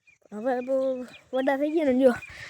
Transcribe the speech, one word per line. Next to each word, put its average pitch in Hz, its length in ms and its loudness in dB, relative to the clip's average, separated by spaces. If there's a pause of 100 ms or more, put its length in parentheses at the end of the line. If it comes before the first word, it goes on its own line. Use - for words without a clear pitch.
(340)
હવે 226 280 -4
બહુ 262 140 -2 (580)
વડા 262 240 0
થઈ 294 180 0
ગયા 302 160 2
ને 254 120 4
જો, 247 100 8 (360)